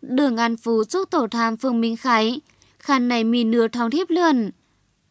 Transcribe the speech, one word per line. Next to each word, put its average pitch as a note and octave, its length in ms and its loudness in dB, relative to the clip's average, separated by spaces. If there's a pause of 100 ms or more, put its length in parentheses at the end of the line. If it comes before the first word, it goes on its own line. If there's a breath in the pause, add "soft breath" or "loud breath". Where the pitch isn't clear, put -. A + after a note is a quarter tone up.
đường C4 340 0
An A#3 200 0
Phú A3+ 280 0
rút F4+ 260 -4
tổ C#4 200 0
tham A3+ 260 -2
phương A#3+ 240 -2
Minh A3+ 160 -2
Khái, A#3 440 0 (380 soft breath)
khăn B3+ 300 0
này A#3 160 0
mi A#3 200 2
nửa A3+ 240 2
thong A#3 220 -4
thiếp F4 200 -2
lươn. D#4 400 2 (600)